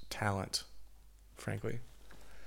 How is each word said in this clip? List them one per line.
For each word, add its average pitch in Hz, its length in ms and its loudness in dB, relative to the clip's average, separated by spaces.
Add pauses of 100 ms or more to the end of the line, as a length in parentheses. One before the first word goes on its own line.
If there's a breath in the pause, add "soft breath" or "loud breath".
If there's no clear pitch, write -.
(100)
talent, 98 540 4 (720)
frankly. 110 440 2 (680 loud breath)